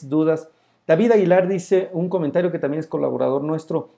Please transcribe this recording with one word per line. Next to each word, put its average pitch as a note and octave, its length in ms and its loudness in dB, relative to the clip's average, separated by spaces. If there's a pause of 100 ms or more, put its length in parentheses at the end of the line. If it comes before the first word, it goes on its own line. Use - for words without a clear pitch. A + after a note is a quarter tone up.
dudas. D#3 460 -2 (380)
David G#3 260 4
Aguilar F#3 360 4
dice F#3 460 0
un E3+ 160 -2
comentario F3 420 0
que E3+ 60 -6
también D3+ 220 -4
es D#3 60 -10
colaborador C3 560 -2
nuestro. D#3 560 -6